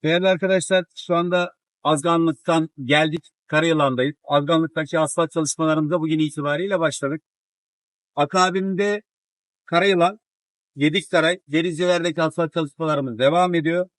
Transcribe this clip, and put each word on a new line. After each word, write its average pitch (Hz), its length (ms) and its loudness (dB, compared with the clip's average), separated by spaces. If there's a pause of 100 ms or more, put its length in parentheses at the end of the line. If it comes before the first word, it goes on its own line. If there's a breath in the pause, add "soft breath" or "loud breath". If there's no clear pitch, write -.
Değerli 175 240 2
arkadaşlar, 185 580 0 (100)
şu - 200 -4
anda 175 380 0 (300)
Azganlık'tan 165 840 0 (140)
geldik. 151 400 0 (240)
Karayılan'dayız. 147 760 0
Azganlık'taki 156 760 0
asfalt 160 320 -2
çalışmalarımıza 156 720 -2
bugün 156 180 -2
itibariyle 156 600 -2
başladık. 147 420 -4 (960)
Akabinde 190 840 0 (640)
Karayılan, 180 540 2 (580)
Gediksaray, 160 720 0
Denizciler'deki 170 760 0
asfalt 160 320 -2
çalışmalarımız 143 640 -4
devam 175 340 2
ediyor. 170 460 -2